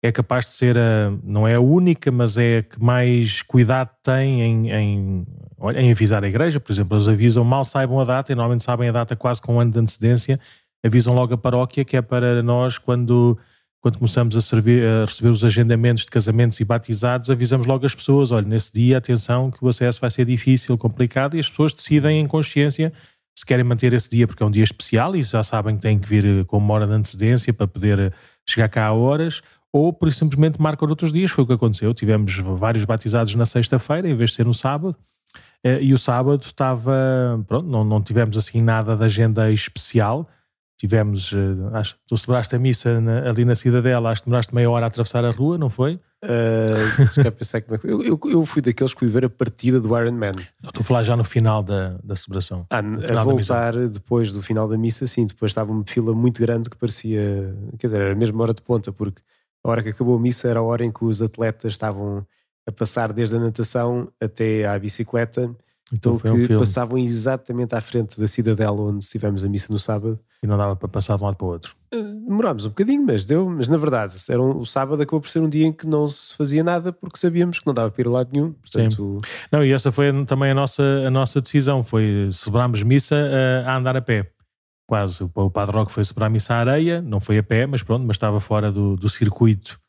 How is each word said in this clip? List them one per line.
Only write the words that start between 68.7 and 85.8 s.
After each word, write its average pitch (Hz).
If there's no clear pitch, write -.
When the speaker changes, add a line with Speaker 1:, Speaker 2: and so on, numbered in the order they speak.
Speaker 2:
onde 101
tivemos 101
a 98
missa 101
no 107
sábado. 110
Speaker 1:
E 107
não 104
dava 101
para 101
passar 101
de 98
um -
lado 98
para 95
o 90
outro. 85
Speaker 2:
Eh, 233
demorámos 208
um 110
bocadinho, 240
mas 107
deu, 165
mas 143
na 156
verdade, 123
era 123
um, 135
o 117
sábado 139
acabou 151
por 143
ser 165
um 160
dia 156
em 156
que 156
não 151
se -
fazia 151
nada 175
porque -
sabíamos 175
que -
não 139
dava 113
para -
ir 117
a 120
lado 127
nenhum, 143
Speaker 1:
Sim. 156
Speaker 2:
portanto 101
Speaker 1:
Não, 147
e 135
essa 135
foi 139
também 139
a -
nossa, 139
a 131
nossa 131
decisão: 135
foi, 104
eh, -
celebrarmos 110
missa, 131
eh, 131
a 131
andar 127
a 123
pé. 107
Quase. 98
O, 90
o 98
Padre 101
Roque 107